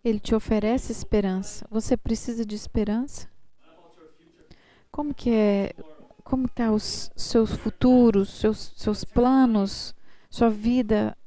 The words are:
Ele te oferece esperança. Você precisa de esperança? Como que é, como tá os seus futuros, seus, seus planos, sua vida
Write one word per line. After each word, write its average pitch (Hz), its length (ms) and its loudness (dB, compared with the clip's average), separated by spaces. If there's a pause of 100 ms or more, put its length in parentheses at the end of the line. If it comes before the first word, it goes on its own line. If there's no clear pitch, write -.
Ele 220 160 0
te - 140 -2
oferece 220 580 0
esperança. 196 760 -2
Você 226 280 0
precisa 226 480 -4
de 208 100 -8
esperança? 214 720 -4 (1600)
Como 294 240 -4
que - 160 -4
é, 208 440 2 (500)
como 262 240 -2
tá 226 240 0
os - 440 -2
seus - 360 2
futuros, 233 800 4
seus, - 480 -2
seus 208 260 -4
planos, 240 920 2 (360)
sua 233 200 2
vida 214 760 0